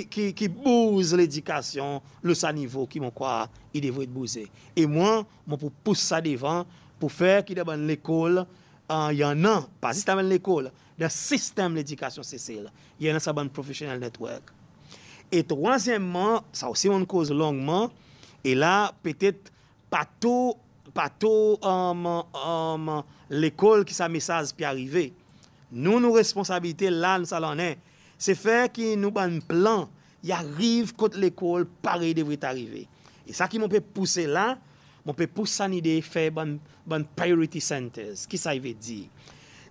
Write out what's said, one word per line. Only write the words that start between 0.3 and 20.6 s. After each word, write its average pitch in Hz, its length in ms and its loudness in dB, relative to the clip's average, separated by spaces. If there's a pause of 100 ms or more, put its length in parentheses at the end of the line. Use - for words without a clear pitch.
ki 208 120 0
bouz 220 680 2
ledikasyon 143 840 -2 (260)
lò 170 120 2
sa 156 180 0
nivo, 131 340 -6
ki 151 140 -8
monkwa 120 420 -4 (280)
li 147 100 -4
devou 131 260 -4
bouze 120 380 -8
e - 420 0
mwen, 208 380 2 (180)
mwen 147 160 -6
pou 147 120 -8 (120)
pous 202 240 2
sa 165 140 0
devan 156 420 -2 (320)
pou 151 160 -4
fè 185 320 6
ki 185 140 -10
nan 170 100 -4
ban 151 160 -4
n 156 60 0
lekòl 165 500 2 (720)
y 143 140 2
annan 160 400 2 (160)
pa 120 100 0
jis 196 140 -2
nan 190 140 2
ban 190 80 2
n 190 40 2
lekòl. 175 380 0 (260)
Dans 160 160 -2
sistèm 190 640 0
ledikasyon 143 480 -8
c 127 160 -12
c 113 160 -10
la 107 140 -14 (260)
yè 151 160 0
nan 156 80 0
sa - 140 -2
ban 147 100 -2
n 135 80 -8
pwofesyonèl 135 480 -8
network 117 480 -10 (800)
e 170 160 2
twazyèmman 202 960 0 (140)
sa 127 180 -4
osi 190 160 2
moun 190 160 2
koz 170 240 0
longman 151 600 0 (540)
e 131 120 4
la, 185 340 4 (120)
petèt 190 480 -2 (400)
pa 156 120 0 (180)
tou, 247 340 2 (400)